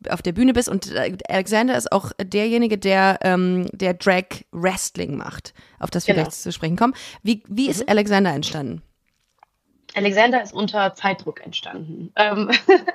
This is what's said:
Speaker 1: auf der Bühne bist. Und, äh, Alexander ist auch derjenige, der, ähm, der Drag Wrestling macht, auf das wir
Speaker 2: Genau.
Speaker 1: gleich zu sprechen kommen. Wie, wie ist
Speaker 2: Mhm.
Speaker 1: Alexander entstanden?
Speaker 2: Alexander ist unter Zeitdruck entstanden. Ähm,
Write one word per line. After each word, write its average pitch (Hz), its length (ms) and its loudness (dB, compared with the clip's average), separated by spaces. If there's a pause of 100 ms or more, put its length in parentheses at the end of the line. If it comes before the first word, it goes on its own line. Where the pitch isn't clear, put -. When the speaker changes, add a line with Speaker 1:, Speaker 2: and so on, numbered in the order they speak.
Speaker 1:
auf - 120 -4
der 180 100 -2
Bühne 240 220 4
bist. 240 160 2
Und, - 220 -4
äh, 123 240 -2 (120)
Alexander 214 500 2
ist 233 140 -4
auch 196 200 0 (100)
derjenige, 214 560 2
der, 190 440 4
ähm, 180 500 2
der 185 220 -2
Drag 185 320 2 (260)
Wrestling 175 680 -4
macht, - 360 -12 (260)
auf - 100 -6
das - 180 -2
wir 202 80 4
Speaker 2:
Genau. 160 100 2
Speaker 1:
gleich 156 100 -8
zu - 160 -10
sprechen 165 240 -4
kommen. 233 200 2 (280)
Wie, 220 240 0
wie 254 220 0
ist 277 120 -2
Speaker 2:
Mhm. 285 80 -4
Speaker 1:
Alexander 202 440 4
entstanden? 143 480 -6 (1120)
Speaker 2:
Alexander 208 480 2
ist 202 100 -14
unter 196 400 0
Zeitdruck 185 500 -6
entstanden. 165 720 -12
Ähm, 208 360 2 (440)